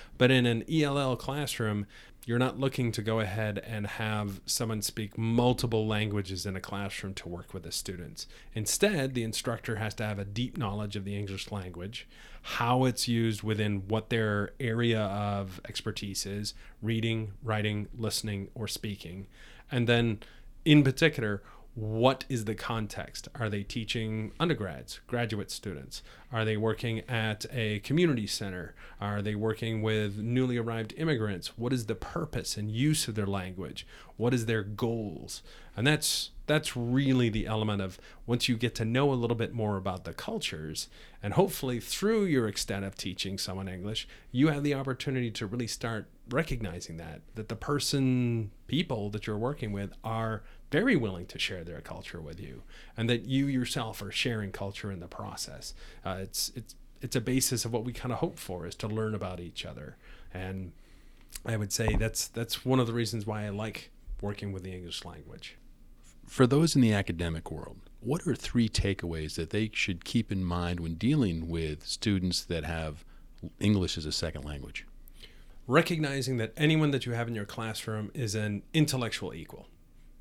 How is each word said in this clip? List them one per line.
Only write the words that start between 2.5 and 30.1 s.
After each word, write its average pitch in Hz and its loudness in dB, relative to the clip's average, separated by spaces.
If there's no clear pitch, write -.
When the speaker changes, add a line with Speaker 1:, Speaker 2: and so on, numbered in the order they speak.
Speaker 1:
looking 131 2
to 113 -2
go 110 2
ahead 104 0
and 107 -4
have 107 -2
someone 110 0
speak - -4
multiple 113 4
languages 104 0
in 98 -2
a 92 -6
classroom 98 -6
to - -10
work 87 -10
with 87 -8
the 85 -10
students. - -8
Instead, 135 2
the 120 2
instructor 113 -2
has 107 -2
to 113 -4
have 104 -2
a 98 -2
deep 120 -2
knowledge 104 -2
of 101 -4
the 101 -4
English 98 -4
language, 92 -8
how 127 4
it's 120 2
used 113 2
within 104 0
what 110 0
their 107 2
area 117 4
of 101 -2
expertise 101 -6
is, 104 -4
reading, 110 0
writing, 107 0
listening, 104 -2
or 117 -6
speaking. 95 -8
And 120 2
then, 117 6
in 151 10
particular, 131 2
what 113 4
is 117 0
the 107 -2
context? - -4
Are 110 0
they 101 -2
teaching 110 -2
undergrads, 104 -2
graduate 110 -2
students? 71 -8
Are 113 0
they 110 2
working 110 0
at 110 0
a 107 0
community 135 4
center? 92 -6
Are 104 0
they 104 0
working 110 0
with 107 2